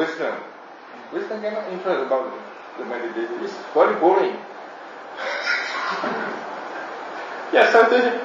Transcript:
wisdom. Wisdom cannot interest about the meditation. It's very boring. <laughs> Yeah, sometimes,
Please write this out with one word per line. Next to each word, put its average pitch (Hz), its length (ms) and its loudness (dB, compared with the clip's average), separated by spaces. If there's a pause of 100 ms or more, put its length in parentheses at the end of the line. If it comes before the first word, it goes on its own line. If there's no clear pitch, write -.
wisdom. 156 340 -2 (760)
Wisdom 208 300 -4
cannot 214 260 -4
interest 180 380 -2
about - 260 0 (460)
the 123 80 -6
meditation. 117 560 -4
It's 98 100 -4 (220)
very 151 260 6
boring. 185 400 6
<laughs> - 60 -14 (3000)
Yeah, 214 180 8
sometimes, 233 540 6